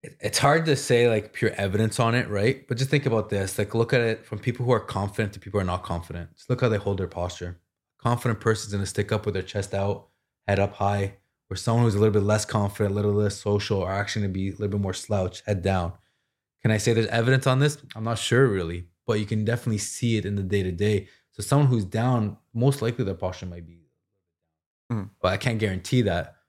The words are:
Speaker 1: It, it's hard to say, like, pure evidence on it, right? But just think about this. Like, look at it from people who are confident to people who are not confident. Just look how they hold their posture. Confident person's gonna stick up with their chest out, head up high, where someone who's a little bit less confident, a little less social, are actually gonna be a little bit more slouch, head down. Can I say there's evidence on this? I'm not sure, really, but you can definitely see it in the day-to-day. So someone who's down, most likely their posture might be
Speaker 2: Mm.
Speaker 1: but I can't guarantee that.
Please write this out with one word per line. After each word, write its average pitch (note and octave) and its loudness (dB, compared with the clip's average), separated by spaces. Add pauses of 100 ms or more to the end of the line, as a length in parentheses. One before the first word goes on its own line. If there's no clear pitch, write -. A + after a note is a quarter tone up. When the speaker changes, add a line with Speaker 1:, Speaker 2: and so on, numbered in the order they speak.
Speaker 1:
It, - -18
it's - -2
hard D#3+ 4
to D3 4
say, A#2+ 4
like, G#2+ 0
pure - 0
evidence G2+ 0
on A#2 2
it, B2 0
right? G#2 0
But B2 -2
just C3 -2
think C#3+ 2
about A2+ 0
this. G2 -2
Like, G#2 -4
look A2+ 2
at B2+ 4
it A2+ -2
from G#2+ -10
people A#2+ -4
who B2+ 4
are A2 4
confident G2+ -4
to F#2 -14
people G2+ -4
who G2 2
are F#2 -2
not F#2 -2
confident. E2+ -8
Just - -14
look B2 0
how B2+ 2
they A2 2
hold G2 -2
their F#2 -2
posture. F2 -8 (400)
Confident A#2 0
person's G#2 0
gonna G2+ -2
stick G2+ -2
up G#2 -2
with G#2 -2
their F#2 -4
chest - -6
out, G2 -2 (400)
head G2 4
up G2 0
high, G2+ 0 (320)
where G2 -10
someone A#2 2
who's A2 4
a G2+ 2
little G#2+ 6
bit G2+ 2
less G#2 2
confident, G2+ 0
a G2 -2
little G#2 0
less G#2 0
social, G2+ 0
are F#2 -4
actually G#2 -2
gonna G2 -2
be F#2+ -2
a F#2 -6
little G#2 -6
bit G2+ -2
more F#2+ -2
slouch, F#2 -4
head G2 0
down. F#2 0 (720)
Can A2 4
I G#2+ 4
say A#2 2
there's A2 4
evidence B2 2
on C3 4
this? D3+ 2 (160)
I'm A2 -10
not A2+ -2
sure, B2+ 4
really, F2 -2 (180)
but A2 2
you G#2 -2
can G#2+ -2
definitely A2+ -2
see A2+ -2
it F#2+ -2
in G2+ -4
the G2+ -2
day-to-day. G2 0 (240)
So - -12
someone C#3+ 4
who's A2+ 2
down, A2+ 0 (160)
most C3 2
likely A2+ -2
their F#2+ -2
posture F#2 -6
might F2 -12
be E2+ -20 (1120)
Speaker 2:
Mm. G#2 -4 (100)
Speaker 1:
but F#2 2
I G2 0
can't A#2+ -2
guarantee G#2 0
that. F2 -2 (120)